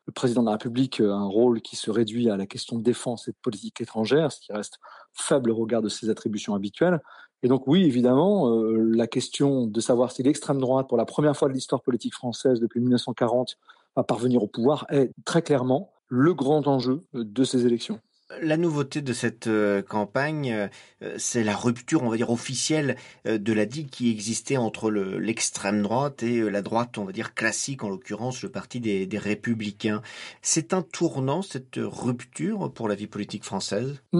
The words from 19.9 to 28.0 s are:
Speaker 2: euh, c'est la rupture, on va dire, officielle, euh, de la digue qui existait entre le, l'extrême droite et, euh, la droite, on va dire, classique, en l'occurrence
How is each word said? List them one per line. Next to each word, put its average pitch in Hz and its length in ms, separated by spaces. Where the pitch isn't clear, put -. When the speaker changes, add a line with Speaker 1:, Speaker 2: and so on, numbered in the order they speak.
Speaker 2:
euh, 104 140
c'est - 260
la 104 120
rupture, 123 460
on 120 80
va 113 80
dire, 117 140
officielle, 131 640
euh, 110 100
de 107 160
la 107 140
digue 139 240
qui 120 180
existait 113 480
entre 110 320
le, 98 300
l'extrême 104 640
droite 127 400
et, 120 160
euh, 107 100
la 101 140
droite, 117 340
on 104 80
va 92 60
dire, 110 240
classique, 117 480
en 104 60
l'occurrence 104 520